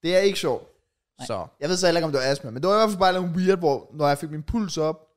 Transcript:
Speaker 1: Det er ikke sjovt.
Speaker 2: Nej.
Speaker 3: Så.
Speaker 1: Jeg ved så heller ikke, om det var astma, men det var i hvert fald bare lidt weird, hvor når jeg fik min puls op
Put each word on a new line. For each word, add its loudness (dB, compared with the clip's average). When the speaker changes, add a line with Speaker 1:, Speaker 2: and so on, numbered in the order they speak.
Speaker 1:
Det 0
er 6
ikke 2
sjovt. -4
Speaker 2:
Nej. -14
Speaker 3:
Så. -6
Speaker 1:
Jeg -4
ved 0
så 2
heller 4
ikke, -2
om -2
det 0
var -2
astma, -2
men -8
det 2
var 4
i 4
hvert 4
fald -6
bare 4
lidt -4
weird, 2
hvor 0
når 0
jeg 2
fik -8
min -10
puls -4
op -2